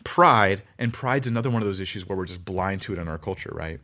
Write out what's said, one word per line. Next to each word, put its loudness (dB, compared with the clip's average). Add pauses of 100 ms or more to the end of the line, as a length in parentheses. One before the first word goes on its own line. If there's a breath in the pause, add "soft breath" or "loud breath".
pride, 6 (140 soft breath)
and -2
pride's -2
another 0
one 0
of -2
those -2
issues -8
where -4
we're -4
just -12
blind -2
to -8
it -6
in -6
our -6
culture, -8
right? -8